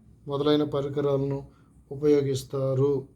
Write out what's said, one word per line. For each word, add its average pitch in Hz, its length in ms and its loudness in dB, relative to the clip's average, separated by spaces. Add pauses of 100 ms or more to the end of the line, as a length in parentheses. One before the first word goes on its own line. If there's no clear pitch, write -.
(280)
మొదలైన 147 360 2
పరికరాలను 139 800 -2 (460)
ఉపయోగిస్తారు. 135 1200 0